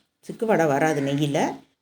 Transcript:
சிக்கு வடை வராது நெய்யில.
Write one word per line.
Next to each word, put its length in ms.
சிக்கு 200
வடை 200
வராது 360
நெய்யில. 380